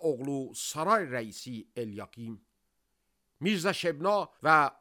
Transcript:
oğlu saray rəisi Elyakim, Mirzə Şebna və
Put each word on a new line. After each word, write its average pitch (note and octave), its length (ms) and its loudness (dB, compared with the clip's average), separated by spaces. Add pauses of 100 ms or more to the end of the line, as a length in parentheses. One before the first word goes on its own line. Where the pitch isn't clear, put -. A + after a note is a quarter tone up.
oğlu C3+ 540 -2
saray F#3 500 0
rəisi A#2 680 -8
Elyakim, A2 680 -10 (1000)
Mirzə F#3 320 2
Şebna F3 420 0 (280)
və D#3 120 8 (260)